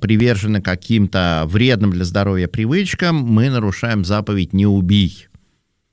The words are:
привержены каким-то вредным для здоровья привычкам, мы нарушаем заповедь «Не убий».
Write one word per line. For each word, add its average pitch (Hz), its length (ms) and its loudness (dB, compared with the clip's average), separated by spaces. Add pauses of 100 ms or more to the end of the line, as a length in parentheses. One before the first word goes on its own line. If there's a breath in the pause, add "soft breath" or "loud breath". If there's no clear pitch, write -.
привержены 107 600 0
каким-то 90 840 0
вредным 104 440 2
для 90 140 -2
здоровья 95 420 -2
привычкам, 170 680 -2
мы 120 320 2
нарушаем 110 560 -2
заповедь 101 480 -2
«Не 98 140 2
убий». 98 640 2 (640)